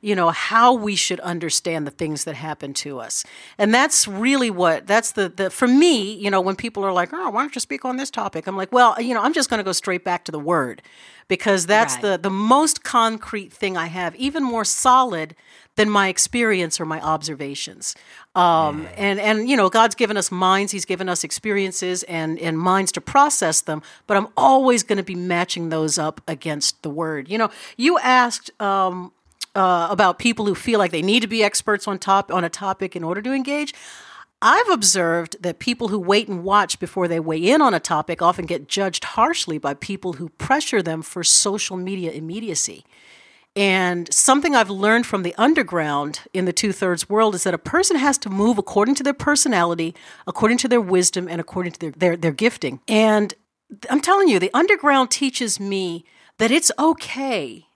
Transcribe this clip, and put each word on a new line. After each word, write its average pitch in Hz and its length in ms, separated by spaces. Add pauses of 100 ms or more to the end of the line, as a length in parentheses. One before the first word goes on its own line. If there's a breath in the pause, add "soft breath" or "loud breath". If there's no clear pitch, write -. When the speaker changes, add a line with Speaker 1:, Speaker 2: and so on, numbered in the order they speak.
Speaker 1:
you 208 140
know, 170 140
how 226 460
we 208 200
should 175 260
understand 165 640
the 139 40
things 156 340
that 156 100
happen 143 400
to 139 240
us. 113 240 (340 loud breath)
And 214 160
that's 262 340
really 233 440
what, 175 340
that's 220 280
the, 190 160
the, 190 200
for - 180
me, 254 460
you 202 160
know, 196 120
when 190 140
people 208 300
are 190 80
like, 180 180
"Oh, 330 200
why 220 100
don't 285 140
you 254 40
speak - 260
on 254 120
this 269 140
topic?" 196 340
I'm 196 100
like, 190 160
"Well, 240 300
you 240 140
know, 214 80
I'm 285 100
just 277 160
gonna 214 140
go 190 80
straight 180 320
back 175 220
to 165 60
the 156 80
Word, 147 440 (440 loud breath)
because 185 380
that's 214 300
Speaker 2:
Right. 247 80
Speaker 1:
the, 196 160
the 190 100
most 233 540
concrete 220 680
thing 190 260
I 165 100
have, 175 280
even 277 280
more 233 200
solid 196 720 (400 soft breath)
than 208 140
my 202 180
experience 190 720
or 170 60
my 160 160
observations." 151 920 (400 loud breath)
Um, 160 500
Speaker 3:
Mm. - 20 (100)
Speaker 1:
and, 202 240
and, 214 280
you 277 60
know, 196 140
God's 226 260
given 214 220
us 190 120
minds, 190 440
He's 190 100
given 185 240
us 175 160
experiences 185 800
and, 160 360
and 160 200
minds 185 340
to 175 80
process - 600
them, 156 200 (260 loud breath)
but 202 100
I'm 214 180
always 262 480
gonna 196 200
be 185 120
matching 175 540
those 156 280
up 156 300
against 147 560
the 156 60
Word. 151 400
You 208 80
know, 226 120 (280 loud breath)
you 302 220
asked, 247 520 (100)
um, 185 520 (420)
uh, 180 340
about 185 300
people 226 260
who 202 80
feel 226 260
like 180 120
they 165 100
need 208 200
to 226 60
be 220 180
experts 208 420
on 196 100
top-, 196 320
on 175 140
a 165 60
topic 190 440
in 165 120
order 185 160
to 247 100
engage. 277 420 (680 loud breath)
I've 359 260
observed 180 760
that 175 180
people 240 280
who 202 100
wait 196 300
and 180 160
watch 196 340
before 180 300
they 165 140
weigh 160 180 (100)
in 302 120
on 247 120
a 165 60
topic 160 420
often 175 240
get 151 220
judged 196 380
harshly 233 520
by 143 180
people 190 380
who 160 140
pressure 262 560
them 160 180
for - 220
social - 540
media 180 340
immediacy. 165 720 (760 soft breath)
And 185 560
something 285 400
I've 220 160
learned 214 360
from 196 180
the 175 140
underground 165 840 (140)
in 185 100
the 180 80
two-thirds 180 580
world 214 260
is 170 100
that 185 80
a 165 40
person 359 380
has 277 240
to 214 100
move 202 280
according 208 380
to 269 80
their 277 100
personality, 175 840 (320 loud breath)
according 220 320
to 262 80
their 240 140
wisdom, 185 480
and 170 100
according 175 340
to - 60
their, 156 120
their, 170 260
their 165 160
gifting. 143 560
And 214 440 (560)
I'm 285 120
telling 392 260
you, 233 120
the 185 140
underground 285 560
teaches 254 480
me 190 460 (340 soft breath)
that 220 140
it's 330 260
okay 254 1000